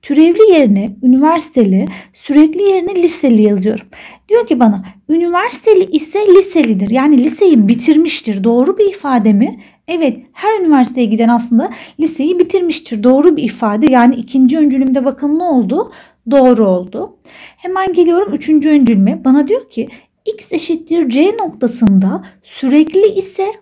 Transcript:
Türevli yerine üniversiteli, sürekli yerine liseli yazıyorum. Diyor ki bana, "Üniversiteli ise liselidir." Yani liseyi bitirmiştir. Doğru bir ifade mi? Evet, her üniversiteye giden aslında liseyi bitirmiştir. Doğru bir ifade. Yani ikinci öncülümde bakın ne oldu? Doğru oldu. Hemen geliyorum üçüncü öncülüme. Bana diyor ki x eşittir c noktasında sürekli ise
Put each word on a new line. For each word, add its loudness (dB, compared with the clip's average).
Türevli 4
yerine 2
üniversiteli, 0
sürekli 0
yerine 0
liseli 0
yazıyorum. -2
Diyor 2
ki -2
bana, 0
"Üniversiteli 0
ise -4
liselidir." 2
Yani 2
liseyi 2
bitirmiştir. -2
Doğru 0
bir 2
ifade -2
mi? -2
Evet, -4
her -2
üniversiteye 0
giden 0
aslında 0
liseyi -2
bitirmiştir. -2
Doğru 4
bir -6
ifade. -2
Yani 4
ikinci 0
öncülümde 0
bakın -4
ne -4
oldu? -2
Doğru 4
oldu. -6
Hemen -4
geliyorum 0
üçüncü 0
öncülüme. 2
Bana 2
diyor -4
ki -10
x -10
eşittir -4
c 0
noktasında -2
sürekli 0
ise -6